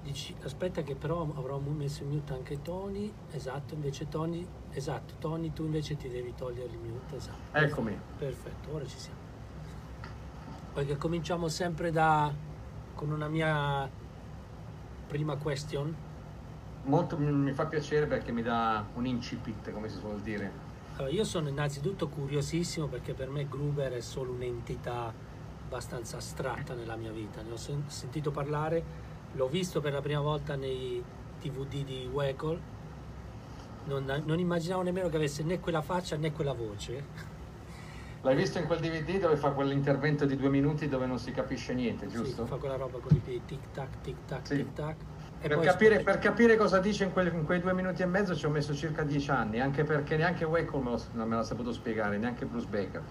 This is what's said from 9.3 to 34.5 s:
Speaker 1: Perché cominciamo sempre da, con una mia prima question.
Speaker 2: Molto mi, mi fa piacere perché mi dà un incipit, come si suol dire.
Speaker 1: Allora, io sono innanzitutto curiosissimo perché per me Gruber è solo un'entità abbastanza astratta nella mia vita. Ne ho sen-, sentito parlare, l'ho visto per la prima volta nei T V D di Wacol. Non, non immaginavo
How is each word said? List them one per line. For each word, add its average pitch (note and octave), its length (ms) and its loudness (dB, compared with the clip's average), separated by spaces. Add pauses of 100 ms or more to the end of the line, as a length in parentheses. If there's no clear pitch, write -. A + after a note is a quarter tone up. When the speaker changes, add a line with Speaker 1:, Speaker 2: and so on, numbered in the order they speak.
Speaker 1:
Perché C#3+ 240 -2
cominciamo E3+ 500 0
sempre E3+ 440 0
da, D#3 420 6 (600)
con D3 180 -4
una D3+ 180 -2
mia D3 600 2 (1160)
prima D3 300 0
question. D3 580 -2 (880)
Speaker 2:
Molto D#3+ 320 4
mi, D3 160 4
mi C#3 200 6
fa D3+ 160 2
piacere D3+ 400 4
perché B2 240 0
mi A#2 100 0
dà A2+ 420 4 (120)
un A#2+ 100 0
incipit, A#2 680 -2
come G#2+ 160 -4
si G2+ 120 -6
suol G#2+ 220 -4
dire. G2+ 300 -2 (440)
Speaker 1:
Allora, C3+ 160 -2
io G3+ 120 4
sono F3 240 0
innanzitutto D3 600 0
curiosissimo D3 800 0
perché B2 260 -4
per C3 160 -4
me C#3+ 180 -2
Gruber C#3+ 440 0
è B2 80 -2
solo B2+ 320 -4
un'entità B2 840 -4 (540)
abbastanza A#2+ 500 -6
astratta C3 560 -4
nella A2+ 220 -6
mia A2+ 160 -6
vita. G#2+ 320 -6
Ne A#2 80 -8
ho A#2 60 -6
sen-, C#3+ 280 -2
sentito D3 460 -4
parlare, D3+ 520 0 (500)
l'ho C3 140 2
visto F3 320 2
per D3 140 0
la C#3 80 0
prima D3 200 2
volta D3 340 0
nei C3 480 -2 (360)
T D3+ 120 -4
V C3+ 160 -4
D C#3 160 -2
di B2+ 280 -6
Wacol. C#3+ 480 0 (1200)
Non, C#3 420 -2
non D#3+ 140 4
immaginavo F3 420 2